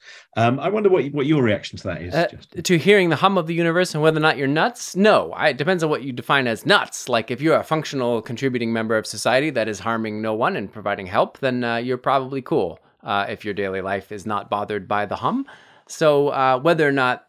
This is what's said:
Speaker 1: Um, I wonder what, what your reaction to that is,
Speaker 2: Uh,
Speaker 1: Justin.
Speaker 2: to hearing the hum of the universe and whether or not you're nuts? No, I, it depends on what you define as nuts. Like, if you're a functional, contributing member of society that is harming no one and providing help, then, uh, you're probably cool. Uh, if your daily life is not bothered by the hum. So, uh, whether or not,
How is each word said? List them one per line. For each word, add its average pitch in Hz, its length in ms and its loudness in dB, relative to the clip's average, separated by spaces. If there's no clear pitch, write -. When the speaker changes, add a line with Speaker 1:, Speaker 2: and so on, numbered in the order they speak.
Speaker 1:
Um, 117 240 2
I 156 80 -2
wonder 208 200 2
what, 175 180 4
what 143 200 -2
your 151 160 4
reaction - 360 0
to - 100 -14
that 80 120 -6
is, 90 140 -8
Speaker 2:
Uh, 165 140 0
Speaker 1:
Justin. - 340 -14
Speaker 2:
to 175 160 2
hearing 185 300 4
the 151 80 2
hum 190 200 2
of 165 120 0
the 170 60 -4
universe 170 380 0
and 151 120 0
whether 160 140 4
or 151 40 0
not 156 140 2
you're 135 100 -2
nuts? 165 480 -2
No, 165 380 4
I, 139 160 0
it 131 80 0
depends 160 260 -2
on 160 80 0
what 127 140 -2
you 135 80 -8
define 131 340 0
as 113 180 -2
nuts. 165 440 4
Like, 117 240 0
if 120 80 -6
you're 151 180 4
a 101 60 -2
functional, 127 580 -2
contributing 120 500 -4
member 113 240 0
of 107 80 -2
society 127 460 0
that 117 160 -2
is 107 140 -6
harming 110 420 -4
no 110 100 -2
one 131 220 0
and 110 180 -8
providing 101 340 -6
help, 117 340 -2
then, 123 240 -2
uh, 117 140 -2
you're 123 200 -4
probably 135 420 -2
cool. 104 380 -2
Uh, 101 260 -2
if 107 160 -10
your 104 80 -4
daily 95 280 -4
life 95 320 -6
is 98 140 -12
not 104 220 -4
bothered 104 380 -4
by 104 200 -2
the 98 100 -6
hum. 202 280 -4
So, 143 400 2
uh, 131 320 2
whether 156 280 2
or 139 40 2
not, 127 360 0